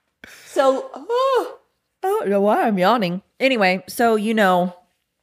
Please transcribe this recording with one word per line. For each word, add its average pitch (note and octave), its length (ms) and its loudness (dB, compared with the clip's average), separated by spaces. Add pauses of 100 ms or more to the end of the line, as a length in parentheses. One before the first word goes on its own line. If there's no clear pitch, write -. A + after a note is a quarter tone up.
(460)
So, C4+ 480 0
oh, A#4+ 640 -2 (440)
I F#4+ 60 -4
don't G4 200 -2
know G3+ 120 0
why A3 260 0
I'm G#3+ 120 0
yawning. F#3 440 0 (180)
Anyway, G3 480 0
so, A#3 280 0
you G#3+ 180 -2
know, F#3 420 2 (460)